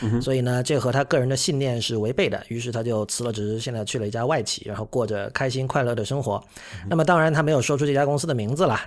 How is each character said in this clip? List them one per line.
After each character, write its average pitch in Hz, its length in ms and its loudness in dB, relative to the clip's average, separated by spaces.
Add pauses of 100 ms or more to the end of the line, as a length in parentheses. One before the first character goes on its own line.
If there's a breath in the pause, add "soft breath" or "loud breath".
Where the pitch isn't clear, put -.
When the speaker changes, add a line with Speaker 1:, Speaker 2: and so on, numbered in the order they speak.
Speaker 1:
嗯 110 100 0
哼。 120 100 2
Speaker 2:
所 131 140 0
以 127 60 2
呢， 123 200 0
这 143 160 0
和 120 140 0
他 135 140 2
个 156 120 2
人 127 120 2
的 135 80 0
信 147 200 0
念 127 240 0
是 113 140 -2
违 107 160 0
背 175 160 2
的， 101 220 -2
于 117 100 -6
是 117 140 -6
他 117 100 -2
就 110 220 0
辞 - 180 -4
了 117 80 -2
职， 107 260 -2
现 120 160 -6
在 110 120 -4
去 127 120 -4
了 110 80 -2
一 104 60 -4
家 117 140 -2
外 139 180 0
企， - 220 -6
然 104 100 -8
后 107 80 -6
过 117 240 -2
着 101 220 -4
开 135 200 -2
心 131 160 -2
快 139 160 0
乐 120 140 0
的 110 80 -2
生 135 180 -2
活。 104 140 -2
Speaker 1:
嗯 - 460 -12
哼。 98 80 -10
Speaker 2:
那 170 80 2
么 160 80 4
当 175 120 6
然 160 160 4
他 156 80 4
没 151 120 2
有 131 80 4
说 143 160 2
出 143 80 2
这 143 80 2
家 139 120 4
公 143 140 2
司 165 80 -4
的 147 80 2
名 110 180 0
字 165 140 2
啦， 110 200 0